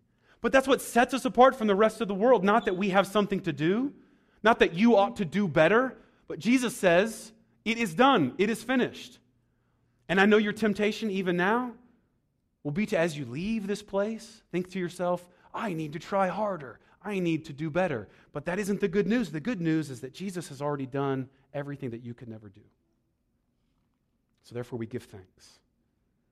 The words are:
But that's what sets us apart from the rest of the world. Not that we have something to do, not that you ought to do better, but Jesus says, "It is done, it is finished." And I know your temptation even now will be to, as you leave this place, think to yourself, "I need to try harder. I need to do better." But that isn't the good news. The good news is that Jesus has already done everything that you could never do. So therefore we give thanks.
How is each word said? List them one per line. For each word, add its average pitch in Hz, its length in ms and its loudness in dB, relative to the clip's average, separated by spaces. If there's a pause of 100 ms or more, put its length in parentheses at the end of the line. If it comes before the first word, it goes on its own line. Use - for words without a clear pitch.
(420)
But 233 100 -2
that's 269 160 4
what 262 140 2
sets - 320 2
us 262 120 -2
apart 254 300 6
from 220 120 -2
the 196 80 4
rest 214 260 2
of 214 60 -4
the 196 80 -4
world. 214 280 4
Not 214 220 4
that 196 100 -2
we 202 140 0
have 190 180 4
something 196 340 0
to 165 120 -4
do, 196 400 0 (480)
not 226 180 4
that 185 140 4
you 220 220 6
ought 196 220 4
to 208 80 -2
do 196 220 -2
better, 196 480 4 (320)
but 160 120 -10
Jesus 240 360 0
says, 196 560 2 (340)
"It 226 120 -2
is 220 160 -2
done, 247 440 4
it 208 120 2
is 220 140 -6
finished." - 560 -2 (920)
And 180 100 2
I 196 60 6
know 214 120 6
your 208 160 0
temptation 208 580 -2
even 185 260 -2
now 226 360 0 (880)
will 147 80 -6
be 208 160 -2
to, 196 100 -2
as 165 200 0
you 143 80 -8
leave 190 420 -6
this 202 160 -6
place, 214 580 -6 (100)
think 180 200 -6
to 190 80 -6
yourself, 175 480 -4 (260)
"I 214 200 -6
need 156 200 -6
to 170 60 -10
try 196 280 -2
harder. 175 520 -6 (220)
I 202 180 -6
need 165 260 -2
to 147 80 -14
do 151 160 -6
better." 147 400 -4 (220)
But 143 140 -10
that 175 140 -4
isn't 202 200 -2
the 202 80 0
good 196 200 0
news. 214 240 0
The 156 80 -8
good 202 200 -6
news 160 300 -2
is 123 120 -14
that 127 120 -14
Jesus 180 360 -10
has 135 120 -14
already 143 240 -4
done 135 440 -4 (240)
everything 143 380 -10
that 117 120 -12
you 117 100 -12
could 117 160 -18
never 110 180 -16
do. 101 140 -20 (1800)
So - 80 -20
therefore 123 240 -10
we 113 100 -8
give 117 160 -10
thanks. - 560 -20 (720)